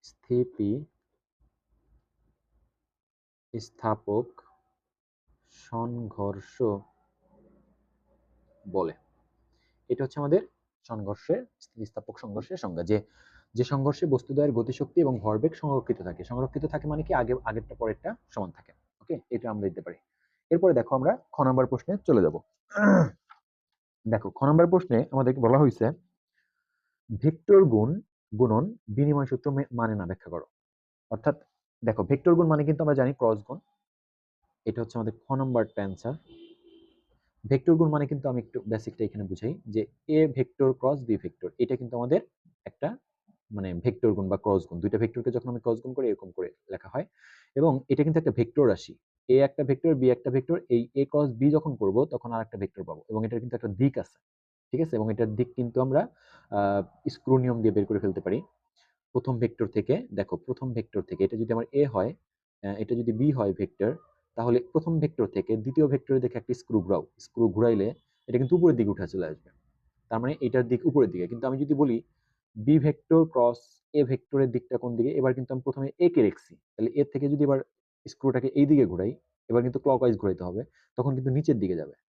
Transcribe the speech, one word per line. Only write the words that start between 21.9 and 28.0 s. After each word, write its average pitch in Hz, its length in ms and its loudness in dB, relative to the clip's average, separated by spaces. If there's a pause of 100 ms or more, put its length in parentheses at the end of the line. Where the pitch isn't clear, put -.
চলে 117 160 6
যাব। 78 180 2 (300)
<clears throat> 196 460 4 (920)
দেখো, 107 220 -2
খ - 120 -6
নাম্বার 156 240 6
প্রশ্নে 170 460 2
আমাদেরকে 131 280 0
বলা 120 180 6
হয়েছে 131 340 4 (1300)
ভেক্টর 185 420 6
গুণ 123 380 2 (320)